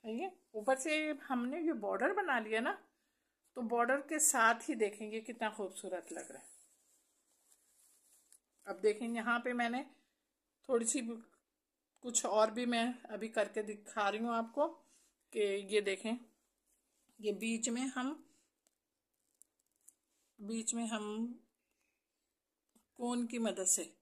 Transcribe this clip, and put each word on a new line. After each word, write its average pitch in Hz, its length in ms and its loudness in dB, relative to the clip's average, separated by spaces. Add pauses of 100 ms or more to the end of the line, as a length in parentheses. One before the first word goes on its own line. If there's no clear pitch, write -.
ठीक 226 160 -4
है। 370 100 -4 (240)
ऊपर 254 240 4
से 302 180 0 (320)
हमने 254 320 -2
ये 320 140 2
बॉर्डर 208 400 2
बना 330 260 2
लिया 220 200 0
ना, 302 120 0 (840)
तो 247 80 -4
बॉर्डर 240 440 4
के 311 140 -2
साथ 233 460 6
ही 294 80 0
देखेंगे 214 460 -2
कितना 220 300 -4
खूबसूरत 185 600 -8
लग 147 200 -10
रहा - 60 -16
है। - 160 -20 (2000)
अब 190 140 -8
देखें, 214 280 2
यहाँ 233 320 0
पे 247 140 -4
मैंने 240 300 0 (840)
थोड़ी 233 180 2
सी 269 140 0 (1040)
कुछ 247 220 0
और 220 240 6
भी 240 160 -2
मैं 233 200 2 (240)
अभी 214 200 -6
करके 214 340 0
दिखा 208 440 -4
रही 214 120 -2
हूँ 233 140 -2
आपको 233 320 0 (680)
कि 220 80 -2 (280)
ये 208 140 4
देखें, 202 340 -2 (1040)
ये 208 140 -2
बीच 226 340 -2
में 247 200 -2
हम, 262 340 -4 (2250)
बीच 226 360 -4
में 233 120 -2
हम 214 180 -2 (1900)
कोन 240 280 -2
की 240 140 -4
मदद 190 260 0
से 180 180 4 (180)